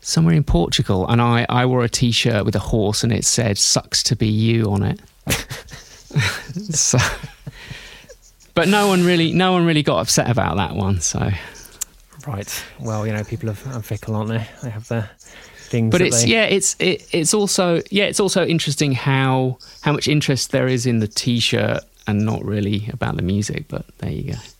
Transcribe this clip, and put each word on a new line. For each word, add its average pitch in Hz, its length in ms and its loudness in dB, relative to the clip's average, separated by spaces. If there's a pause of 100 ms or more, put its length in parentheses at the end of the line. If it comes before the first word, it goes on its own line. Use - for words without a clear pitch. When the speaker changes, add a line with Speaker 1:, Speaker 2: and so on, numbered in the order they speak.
Speaker 1:
somewhere - 340 2
in 76 80 4
Portugal, - 640 0
and 117 140 4
I, 120 260 2
I 123 180 2
wore 127 200 2
a 113 40 0
t-shirt 113 540 2
with 101 120 0
a 104 40 2
horse 104 440 0
and 113 100 2
it 98 100 -2
said, 113 340 0
"Sucks - 460 0
to - 140 0
be 110 100 0
you" 110 420 2
on 101 140 2
it. 101 160 -2 (260)
<laughs> - 220 -4 (1200)
So, - 260 0 (1600)
but 170 140 2
no 202 220 4
one 180 160 4
really, 170 260 2
no 185 220 2
one 175 120 4
really 160 160 4
got 139 180 2
upset - 300 0
about 95 280 0
that 95 180 -2
one. 98 240 0
So, - 320 -2 (960)
Speaker 2:
right. 104 380 -10 (160)
Well, 110 260 -4
you 110 60 -4
know, 107 100 -4
people 110 260 -6
are, 107 60 -6 (180)
are 120 80 -8
fickle, 110 360 -6
aren't 107 100 -4
they? 110 180 -4 (160)
They 127 80 -10
have 110 200 -12
their 113 200 -4 (460)
things 113 340 -2
Speaker 1:
but 143 100 2
Speaker 2:
that - 80 4
Speaker 1:
it's, 117 160 2
Speaker 2:
they 117 80 4
Speaker 1:
yeah, 226 120 4
it's, 190 360 0
it, - 340 0
it's 160 200 0
also, 185 480 2 (100)
yeah, 202 120 2
it's 170 160 -2
also 190 260 2
interesting 147 460 0
how, 131 680 2 (260)
how 147 100 4
much - 160 -2
interest 147 420 0
there 131 160 2
is 127 180 0
in 120 140 2
the 107 80 0
t-shirt 113 720 0 (260)
and 104 180 2
not 110 180 -2
really 104 480 -2
about - 240 -4
the - 80 -4
music. 101 460 -2
But - 160 -8 (140)
there 82 120 -6
you - 220 -6
go. 123 60 -6 (200)